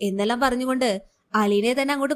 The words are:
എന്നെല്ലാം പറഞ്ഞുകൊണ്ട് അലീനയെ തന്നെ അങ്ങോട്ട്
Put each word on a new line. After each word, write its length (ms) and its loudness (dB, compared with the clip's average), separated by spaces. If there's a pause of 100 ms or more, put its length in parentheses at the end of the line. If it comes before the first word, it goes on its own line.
എന്നെല്ലാം 380 -2
പറഞ്ഞുകൊണ്ട് 640 0 (320)
അലീനയെ 400 2
തന്നെ 180 -2
അങ്ങോട്ട് 240 -2